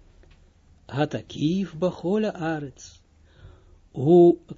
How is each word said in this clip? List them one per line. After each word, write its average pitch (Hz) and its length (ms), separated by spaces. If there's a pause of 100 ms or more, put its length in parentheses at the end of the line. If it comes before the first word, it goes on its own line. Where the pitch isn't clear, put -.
(880)
Hatakiv 151 920
bachol 185 460
haaretz. 160 760 (920)
Hu 170 460 (200)